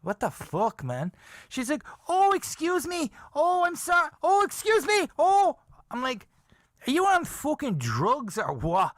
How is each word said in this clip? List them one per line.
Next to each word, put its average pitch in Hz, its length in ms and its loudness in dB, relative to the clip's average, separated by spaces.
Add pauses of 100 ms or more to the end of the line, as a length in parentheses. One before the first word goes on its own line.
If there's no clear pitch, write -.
What 196 180 -6
the 214 100 -2
fuck, 190 540 -4
man? 131 300 -6 (360)
She's 247 200 -6
like, 302 140 -2 (240)
Oh, 392 260 4
excuse 349 540 -2
me. 339 240 -4 (240)
Oh, 349 300 2
I'm 349 100 0
sorry. 349 340 0 (120)
Oh, 392 220 4
excuse 427 420 0
me. 403 220 2 (100)
Oh. 381 400 4 (340)
I'm 240 100 -8
like, 254 260 -6 (600)
Are 247 40 -2
you 339 140 2
on 370 200 2
fucking 294 520 -4
drugs 165 600 -2
or 196 160 -4
what? 160 440 0